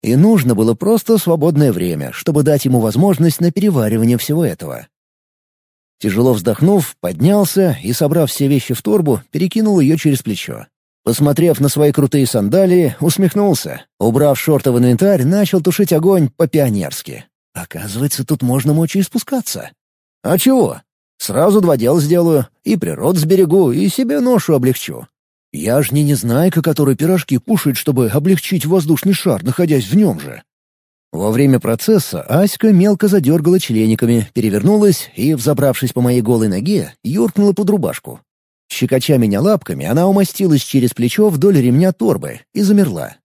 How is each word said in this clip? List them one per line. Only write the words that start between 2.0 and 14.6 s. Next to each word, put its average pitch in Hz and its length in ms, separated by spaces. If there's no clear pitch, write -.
чтобы 147 300
дать 147 220
ему 127 140
возможность 151 600
на 170 100
переваривание 120 680
всего 151 260
этого. 76 440
Тяжело 113 340
вздохнув, 131 680
поднялся 170 800
и, 104 120
собрав 156 360
все 139 180
вещи 139 260
в - 80
торбу, 165 400
перекинул 190 480
ее 151 180
через 143 240
плечо. 67 460
Посмотрев 143 540
на 139 100
свои 147 220
крутые 139 340
сандалии, 170 760
усмехнулся. 170 840
Убрав 127 400
шорты 139 320